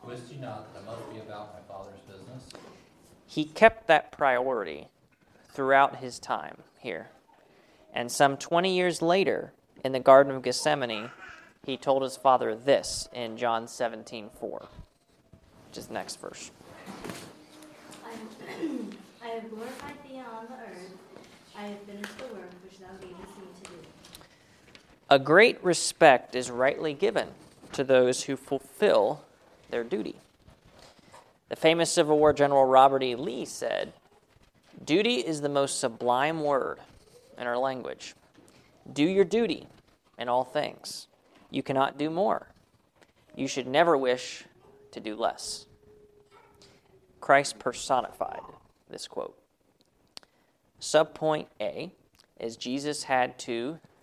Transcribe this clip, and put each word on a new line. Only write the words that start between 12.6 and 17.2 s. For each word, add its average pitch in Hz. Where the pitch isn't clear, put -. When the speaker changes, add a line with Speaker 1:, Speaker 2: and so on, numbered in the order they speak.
Speaker 2:
in 113
John 117
seventeen 113
four, -
which -
is 113
the -
next -
verse. -